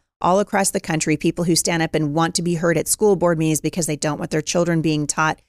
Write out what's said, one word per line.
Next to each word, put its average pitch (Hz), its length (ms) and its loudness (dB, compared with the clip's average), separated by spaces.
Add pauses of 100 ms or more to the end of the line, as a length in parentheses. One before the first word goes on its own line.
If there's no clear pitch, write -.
(220)
all 185 180 4
across 196 300 0
the - 100 -4
country, 160 380 -2
people 165 260 -2
who 165 100 2
stand 165 280 0
up 160 120 -2
and 151 200 -2
want 165 200 0
to 180 80 -2
be 175 120 0
heard 170 240 0
at - 100 -2
school 208 260 2
board 170 240 2
meetings 156 220 0
because - 260 -4
they 156 100 -4
don't 147 220 -4
want - 120 -8
their 151 120 0
children 170 380 0
being 151 260 0
taught 156 420 -2